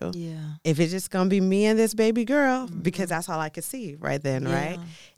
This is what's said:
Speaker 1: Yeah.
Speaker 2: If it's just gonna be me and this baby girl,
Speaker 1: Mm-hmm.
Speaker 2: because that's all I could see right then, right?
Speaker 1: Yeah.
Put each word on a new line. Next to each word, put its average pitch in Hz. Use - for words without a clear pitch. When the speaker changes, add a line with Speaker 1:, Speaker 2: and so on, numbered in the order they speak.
Speaker 1:
Yeah. 160
Speaker 2:
If 160
it's 165
just 185
gonna 190
be 196
me 190
and 220
this 220
baby 220
girl, 262
Speaker 1:
Mm-hmm. 175
Speaker 2:
because 175
that's 170
all 160
I 156
could 160
see 214
right 143
then, 135
right? 143
Speaker 1:
Yeah. 170